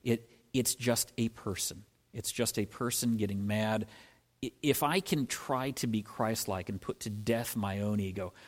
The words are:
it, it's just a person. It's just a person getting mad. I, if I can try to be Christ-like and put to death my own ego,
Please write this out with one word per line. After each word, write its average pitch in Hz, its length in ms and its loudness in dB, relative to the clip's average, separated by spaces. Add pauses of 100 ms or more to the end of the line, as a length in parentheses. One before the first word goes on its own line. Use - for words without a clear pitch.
it, - 260 0 (220)
it's 127 240 2
just 120 420 2
a 113 120 2
person. - 540 -6 (280)
It's - 180 -6
just - 280 0
a 104 80 2
person 120 500 0
getting 101 320 0
mad. 107 380 2 (560)
I, 127 100 -4 (100)
if 143 200 4
I 156 180 4
can 151 260 0
try 131 460 -2
to - 160 -2
be 107 140 2
Christ-like 107 680 -2
and 98 120 -4
put - 200 -6
to 110 100 -6
death 113 460 0
my 101 240 0
own 104 180 2
ego, 95 340 -2 (160)